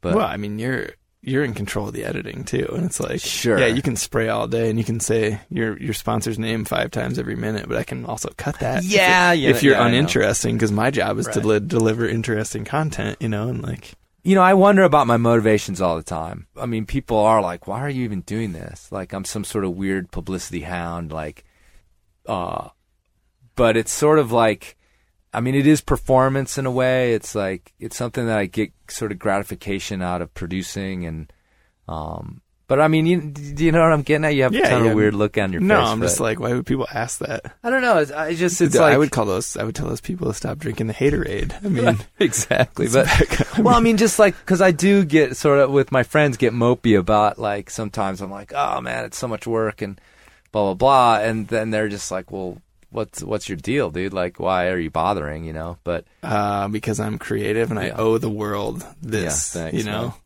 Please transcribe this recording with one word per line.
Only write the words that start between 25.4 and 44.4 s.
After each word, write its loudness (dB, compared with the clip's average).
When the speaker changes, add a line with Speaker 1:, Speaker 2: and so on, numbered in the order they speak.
Speaker 1:
mean, 0
it 4
is 6
performance 2
in -4
a -2
way. 2
It's -6
like, -4
it's -12
something -4
that 0
I 0
get -4
sort -6
of -8
gratification -4
out -4
of -10
producing, -6
and, -10
um, -10
but 2
I 6
mean, 2
you, 2
do -8
you 6
know 4
what 6
I'm 2
getting 0
at? 2
You 4
have 4
Speaker 2:
Yeah, 2
Speaker 1:
a 4
ton 4
Speaker 2:
yeah. 4
Speaker 1:
of 2
weird 4
look 0
on 0
your -2
Speaker 2:
No, 4
Speaker 1:
face, 2
Speaker 2:
I'm 0
just 0
Speaker 1:
but -2
Speaker 2:
like, -2
why -2
would -2
people -2
ask -6
that? -8
Speaker 1:
I -4
don't 0
know. 4
It's, 0
I -4
just, 0
it's 4
Speaker 2:
Dude, 6
Speaker 1:
like 8
Speaker 2:
I 6
would 4
call 0
those, -2
I -4
would -4
tell -4
those -6
people -6
to -4
stop -8
drinking -6
the -6
Haterade. -2
I -2
mean, 2
Speaker 1:
<laughs> -20
Exactly, 0
Speaker 2:
it's -2
Speaker 1:
but 6
Speaker 2:
back, 2
I 4
Speaker 1:
well, 6
I 8
Speaker 2:
mean 4
Speaker 1:
mean, 4
just, 4
like, 6